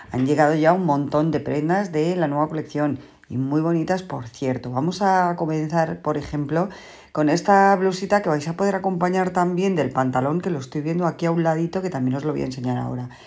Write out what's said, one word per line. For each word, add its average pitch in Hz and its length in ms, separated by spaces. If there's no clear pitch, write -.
han 127 160
llegado 151 300
ya 160 160
un 190 120
montón 147 460
de 147 80
prendas 160 540
de 160 240
la 165 100
nueva 147 220
colección 147 500
y 110 80
muy 139 240
bonitas, 165 420
por 135 240
cierto. 123 460
Vamos 165 280
a 185 360
comenzar, 160 680
por 151 160
ejemplo, 151 520
con 151 160
esta 196 480
blusita 190 440
que 196 100
vais 151 180
a 170 80
poder 196 180
acompañar 185 560
también 180 460
del 131 160
pantalón, 131 480
que 185 100
lo 151 80
estoy 131 220
viendo 165 260
aquí 160 200
a 165 40
un 165 140
ladito, 165 360
que 190 80
también 131 280
os 139 80
lo 151 80
voy 139 100
a 139 40
enseñar 127 320
ahora. 123 320